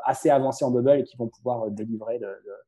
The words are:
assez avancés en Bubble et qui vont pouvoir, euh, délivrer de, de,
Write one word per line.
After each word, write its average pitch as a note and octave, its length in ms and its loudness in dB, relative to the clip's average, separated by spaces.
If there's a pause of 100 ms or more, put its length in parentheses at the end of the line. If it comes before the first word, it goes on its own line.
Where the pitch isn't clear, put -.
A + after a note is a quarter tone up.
assez C3+ 240 0
avancés C3+ 340 2
en C3 80 0
Bubble C3 280 4
et B2 40 -2
qui - 140 -12
vont A#2+ 100 -6
pouvoir, A#2 360 -6
euh, G#2+ 60 -4
délivrer A2 500 -6
de, G#2 80 -8
de, G2+ 260 -14 (140)